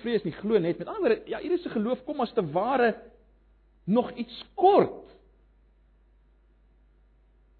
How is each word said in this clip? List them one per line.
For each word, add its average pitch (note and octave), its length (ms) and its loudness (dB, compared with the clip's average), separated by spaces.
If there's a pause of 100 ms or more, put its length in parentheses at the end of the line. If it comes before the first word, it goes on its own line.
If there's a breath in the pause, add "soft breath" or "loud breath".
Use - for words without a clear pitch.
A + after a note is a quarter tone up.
vrees A#3 220 -2
nie, D#3 100 -6
glo G#3+ 260 0
net." E3+ 180 -2
Met F3 100 -10
ander G#4 140 -8
woorde, A3+ 280 0
Jairus F4 340 -4
se - 60 -8
geloof A#3+ 360 -4
kom D4 140 -8
as A#3+ 140 -4
te E3+ 180 0
ware A#3 500 0 (840)
nog A3+ 260 0
iets - 340 -12 (100)
kort. F4+ 520 4 (2500)